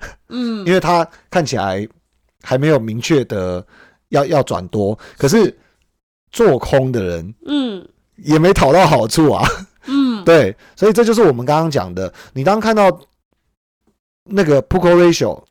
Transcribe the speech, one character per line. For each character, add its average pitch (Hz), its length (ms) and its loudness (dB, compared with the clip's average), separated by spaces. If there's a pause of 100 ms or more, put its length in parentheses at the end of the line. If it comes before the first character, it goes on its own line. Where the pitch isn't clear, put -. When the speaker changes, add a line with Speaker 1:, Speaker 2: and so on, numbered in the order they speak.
(280)
Speaker 1:
嗯。 233 380 -8
Speaker 2:
因 170 80 0
为 185 80 2
它 170 260 0 (220)
看 170 160 -2
起 123 100 -6
来 98 320 -6 (540)
还 131 160 -4
没 143 100 0
有 151 100 4
明 110 220 -6
确 135 260 0
的 92 400 -6 (440)
要， 143 160 0
要 147 180 0
转 92 240 -6
多， 104 300 -4 (200)
可 139 120 0
是 180 280 2 (720)
做 175 300 2
空 131 320 0
的 117 100 -2
人 87 320 -8 (120)
Speaker 1:
嗯。 254 420 -6 (340)
Speaker 2:
也 151 160 0
没 170 160 4
讨 143 200 2
到 180 120 6
好 135 220 2
处 151 240 2
啊。 98 160 0 (380)
Speaker 1:
嗯。 254 400 -4
Speaker 2:
对， 143 300 2 (200)
所 208 140 0
以 214 40 2
这 233 120 2
就 226 80 0
是 226 80 0
我 175 100 6
们 123 140 -8
刚 151 160 0
刚 165 100 -2
讲 92 240 -6
的， 92 180 -8 (200)
你 131 100 -8
当 202 160 0
看 220 160 -2
到 196 240 2 (1300)
那 196 180 -2
个 143 200 2
put - 160 -4
call 175 160 4
ratio， 165 560 2